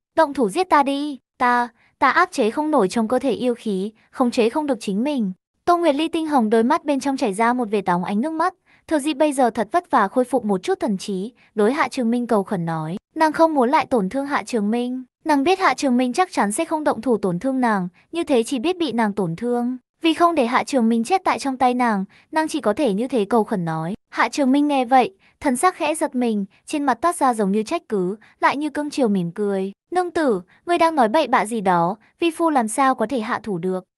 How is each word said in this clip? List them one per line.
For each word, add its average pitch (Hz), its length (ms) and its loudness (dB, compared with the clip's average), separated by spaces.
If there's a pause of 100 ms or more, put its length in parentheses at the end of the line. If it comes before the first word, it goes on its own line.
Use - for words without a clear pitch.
(160)
động 302 180 2
thủ 247 140 0
giết 349 220 -2
ta - 120 6
đi, 277 360 -4 (200)
ta, 240 300 0 (300)
ta 269 120 4
áp 349 220 2
chế 254 180 0
không 302 200 -2
nổi 233 180 4
trong 220 200 0
cơ 254 100 0
thể 269 120 0
yêu 240 240 -2
khí, 202 380 -4 (180)
khống 247 200 0
chế 233 200 2
không 302 160 -2
được 240 140 -2
chính 208 240 -2
mình." 247 280 -2 (320)
Tô 349 140 2
Nguyệt 330 160 2
Ly 320 140 -2
tinh 320 180 -4
hồng 247 240 2
đôi 226 120 4
mắt 302 220 0
bên 285 160 0
trong 269 160 -2
chảy 226 180 -2
ra 226 180 2
một 247 180 -4
vệt 202 160 -2
óng 175 180 0
ánh 202 160 -2
nước 311 120 -2
mắt, 339 220 -2 (340)
thừa 320 100 0
dịp 285 160 -2
bây 302 180 2
giờ 254 180 2
thật 220 220 -4
vất 349 180 -2
vả 214 180 4
khôi 254 160 0
phục 247 200 -2
một 196 180 0
chút 381 180 -2
thần 214 180 -2
trí, 202 340 -8 (220)
đối 214 180 2
Hạ 294 160 0
Trường 233 220 -2
Minh 240 160 -2
cầu 214 160 2
khẩn 180 220 -4
nói. 160 320 -4 (180)
Nàng 311 180 2
không 320 220 2
muốn 254 160 2
lại 302 160 2
tổn 202 220 0
thương 277 180 -4
Hạ 285 200 -2
Trường 208 240 -2
Minh, 247 340 -4 (200)
nàng 294 180 2
biết 359 160 2
Hạ 330 160 0
Trường 254 220 0
Minh 254 160 0
chắc 370 200 0
chắn 208 200 0
sẽ 330 120 -2
không 311 200 -4
động 277 160 0
thủ 233 160 2
tổn 180 220 -2
thương 262 220 -2
nàng, 202 280 0 (240)
như 330 120 -4
thế 262 180 2
chỉ 269 160 -4
biết 339 200 -2
bị 311 140 -2
nàng 220 200 0
tổn 175 240 -2
thương. 240 400 -2 (260)
Vì 320 120 2
không 339 200 2
để 262 120 2
Hạ 233 180 0
Trường 233 240 2
Minh 233 160 2
chết 370 200 0
tại 277 140 0
trong 262 180 -4
tay 247 180 2
nàng, 226 300 0 (280)
nàng 311 160 0
chỉ 302 120 -4
có 311 120 2
thể 277 220 0
như 233 140 -2
thế 220 160 0
cầu 214 200 2
khẩn 190 200 -4
nói. 160 300 -4 (160)
Hạ - 180 0
Trường 262 240 2
Minh 294 160 4
nghe 269 160 0
vậy, 254 300 4 (260)
thần 254 160 0
sắc 370 180 2
khẽ 311 200 -2
giật 302 200 -4
mình, 226 300 0 (220)
trên 294 180 -4
mặt 254 100 2
toát 349 220 0
ra 254 180 2
giống 202 180 0
như 214 100 0
trách 339 260 -4
cứ, 190 280 -2 (240)
lại 330 160 2
như 294 140 -4
cương 294 200 -6
chiều 262 180 0
mỉm 180 220 0
cười. 196 420 -4 (180)
"Nương 359 200 -2
tử, 277 300 0 (260)
ngươi 349 120 0
đang 330 160 2
nói 277 140 4
bậy 302 200 2
bạ 220 180 2
gì 226 140 -6
đó, 180 360 0 (240)
vi 339 100 0
phu 330 200 0
làm 240 180 0
sao 269 260 0
có 220 120 -2
thể 240 140 -4
hạ 220 220 -6
thủ 196 160 -6
được. 185 260 -4 (140)